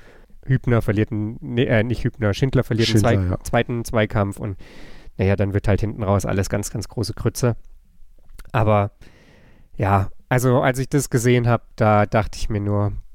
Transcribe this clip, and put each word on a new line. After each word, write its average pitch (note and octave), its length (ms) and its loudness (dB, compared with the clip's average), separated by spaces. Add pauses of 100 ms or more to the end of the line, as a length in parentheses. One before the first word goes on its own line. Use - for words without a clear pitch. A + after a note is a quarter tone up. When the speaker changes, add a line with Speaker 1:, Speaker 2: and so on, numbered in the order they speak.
(440)
Speaker 1:
Hübner A#2+ 380 2
verliert G#2+ 280 0
einen, G#2+ 300 -6
nee, B2+ 240 -2
äh, A2+ 180 2
nicht A#2+ 220 -2
Hübner, G#2+ 300 0
Schindler C3 300 0
verliert A2 260 0
einen A2 80 4
Speaker 2:
Schindler, G#2 240 2
Speaker 1:
Zwei-, F2+ 80 -2
Speaker 2:
ja. F2+ 120 -2
Speaker 1:
zweiten A#2 440 -2
Zweikampf. G#2+ 520 0
Und G#2 200 -8 (580)
naja, G2 200 2
dann G2+ 180 -2
wird G2+ 120 0
halt G2 140 2
hinten G#2 220 -4
raus G2 240 2
alles G2 240 -2
ganz, G2+ 180 -4
ganz - 200 -8
große A2 260 -6
Krütze. - 420 -2 (960)
Aber G#2 380 2 (840)
ja, G2 360 2 (180)
also B2+ 320 4
als C3 180 0
ich C3 120 -4
das C#3+ 180 0
gesehen B2 400 2
hab, - 280 0
da G#2+ 280 4
dachte G#2 340 -2
ich - 120 -2
mir G#2+ 100 0
nur, G2+ 320 0 (220)